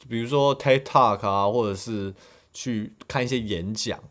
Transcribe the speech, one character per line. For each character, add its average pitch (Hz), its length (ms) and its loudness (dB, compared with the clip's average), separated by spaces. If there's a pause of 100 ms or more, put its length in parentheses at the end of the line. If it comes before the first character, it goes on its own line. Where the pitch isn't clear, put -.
比 117 100 -4
如 117 80 -4
说 139 300 2
ted 135 260 4
Talk 110 420 4
啊， 101 220 2
或 110 220 2
者 98 60 -4
是 98 380 -6 (380)
去 110 420 -6 (140)
看 127 160 -4
一 123 40 -4
些 123 120 -2
演 101 340 -4
讲， 110 240 -6 (120)